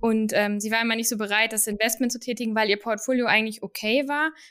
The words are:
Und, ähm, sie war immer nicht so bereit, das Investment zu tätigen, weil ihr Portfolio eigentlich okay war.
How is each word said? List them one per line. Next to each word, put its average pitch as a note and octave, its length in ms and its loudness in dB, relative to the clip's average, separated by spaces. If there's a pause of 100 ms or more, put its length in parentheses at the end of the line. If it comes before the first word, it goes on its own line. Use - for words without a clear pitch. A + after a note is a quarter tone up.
Und, A3 340 2
ähm, G#3 260 2
sie G#3+ 100 -4
war A3+ 120 2
immer A3+ 140 0
nicht A3+ 120 -2
so A#3 80 -2
bereit, G#3+ 380 0
das A3 120 0
Investment A3+ 460 0
zu A#3 80 -8
tätigen, A#3 340 -4
weil A3 140 2
ihr G3+ 100 2
Portfolio A#3 460 0
eigentlich G#3+ 380 2
okay A3 440 0
war. D4+ 260 0 (180)